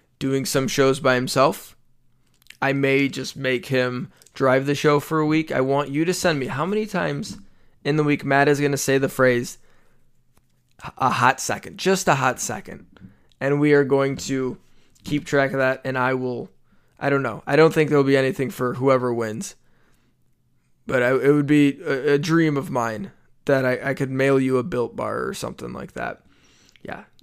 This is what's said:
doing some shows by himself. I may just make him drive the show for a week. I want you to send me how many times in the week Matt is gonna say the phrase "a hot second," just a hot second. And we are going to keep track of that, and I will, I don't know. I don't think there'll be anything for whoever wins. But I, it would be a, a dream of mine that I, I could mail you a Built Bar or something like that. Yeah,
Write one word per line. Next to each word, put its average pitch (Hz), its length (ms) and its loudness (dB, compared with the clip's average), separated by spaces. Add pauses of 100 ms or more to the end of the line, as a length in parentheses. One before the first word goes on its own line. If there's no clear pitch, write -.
(200)
doing 135 260 -2
some 135 220 0
shows 135 320 2
by 131 160 2
himself. 131 600 0 (880)
I 135 100 2
may 139 380 2
just 131 260 -10
make 131 300 -4
him 127 440 -2 (240)
drive 135 320 2
the 143 80 0
show 147 280 2
for 160 180 -2
a 156 60 0
week. 156 260 0
I 135 80 -2
want 139 300 0
you 147 160 -2
to 180 80 0
send 170 260 0
me 127 80 -4
how 139 180 -4
many 214 200 -2
times 165 520 -6 (460)
in 147 140 0
the 151 80 2
week 147 180 0
Matt 139 240 4
is 143 140 4
gonna 143 160 0
say 135 200 2
the 135 120 0
phrase 127 480 0 (1400)
"a 127 120 0
hot 123 320 2
second," - 360 -8
just 185 300 0
a 156 80 4
hot 131 240 -2
second. - 460 -10 (560)
And 143 180 0
we 147 140 4
are 143 100 6
going 139 320 0 (140)
to 131 280 -4 (460)
keep 147 220 -4
track 139 260 0
of 135 60 -4
that, 131 260 0
and 131 140 -6
I 127 160 0
will, 127 360 -6 (480)
I 143 120 -4
don't 139 140 2
know. 117 220 -6
I 143 120 2
don't 160 160 6
think 156 160 2
there'll 143 160 4
be 135 100 4
anything 135 340 0
for 123 260 -4
whoever 127 380 2
wins. 113 420 -8 (1300)
But 131 180 0
I, 123 120 2
it 131 180 6
would 147 140 2
be 143 340 4
a, 139 320 0
a 143 40 6
dream 151 380 2
of 135 160 -4
mine 113 400 -4 (320)
that 135 220 2
I, 127 240 -2
I 135 40 -2
could 135 160 -4
mail 135 300 2
you 131 180 2
a 127 60 0
Built 120 320 -4
Bar 120 320 -6
or 131 60 -6
something 120 400 -10
like - 200 -14
that. - 280 -10 (600)
Yeah, - 220 -14 (200)